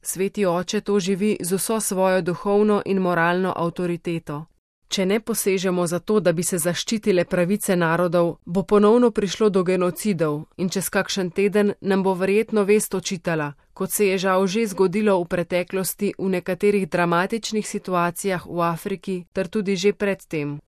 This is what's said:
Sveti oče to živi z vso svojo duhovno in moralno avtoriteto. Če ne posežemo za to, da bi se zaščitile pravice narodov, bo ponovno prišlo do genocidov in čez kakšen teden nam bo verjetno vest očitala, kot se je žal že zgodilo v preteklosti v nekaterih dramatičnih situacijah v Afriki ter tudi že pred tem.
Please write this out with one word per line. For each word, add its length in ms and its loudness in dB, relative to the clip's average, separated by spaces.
Sveti 440 -4
oče 360 -2
to 180 0
živi 420 0
z 160 -2
vso 220 -2
svojo 420 2
duhovno 640 2
in 160 0
moralno 540 2
avtoriteto. 920 -4
Če 180 -2
ne 140 2
posežemo 680 0
za 120 -2
to, 200 2
da 120 2
bi 120 0
se 140 -2
zaščitile 680 0
pravice 500 0
narodov, 720 2
bo 180 -2
ponovno 480 6
prišlo 380 0
do 140 2
genocidov 800 0
in 120 -2
čez 200 -4
kakšen 420 -2
teden 500 2
nam 220 0
bo 100 2
verjetno 500 0
vest 320 2
očitala, 580 -4
kot 180 -6
se 160 2
je 100 2
žal 300 2
že 200 0
zgodilo 560 2
v 20 -4
preteklosti 920 -2
v 200 -2
nekaterih 520 0
dramatičnih 800 0
situacijah 760 -2
v 160 -4
Afriki 720 -4
ter 140 -4
tudi 280 -2
že 180 2
pred 340 -2
tem. 400 -4